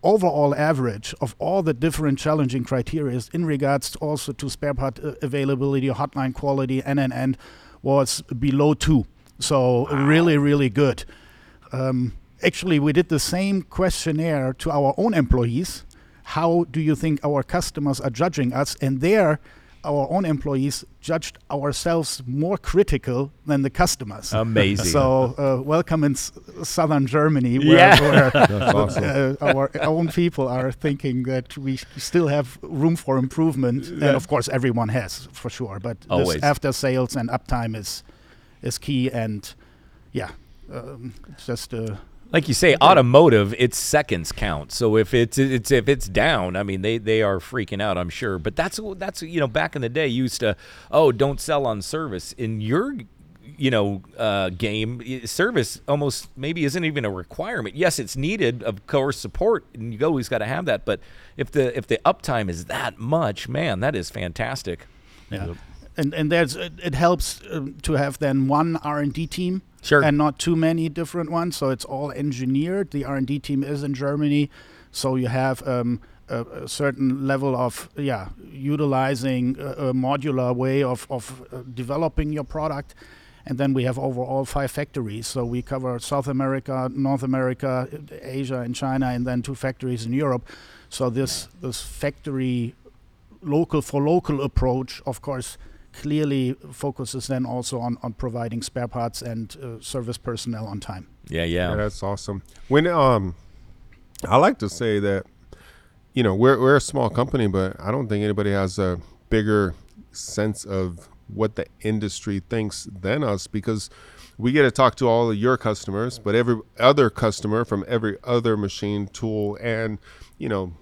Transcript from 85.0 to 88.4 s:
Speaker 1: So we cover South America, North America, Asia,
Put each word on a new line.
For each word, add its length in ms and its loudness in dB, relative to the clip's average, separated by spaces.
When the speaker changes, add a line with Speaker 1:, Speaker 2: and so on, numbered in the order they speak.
Speaker 1:
So 180 -4
we 160 -4
cover 380 -4
South 280 -4
America, 640 -2
North 320 0
America, 640 -2
Asia, 400 -6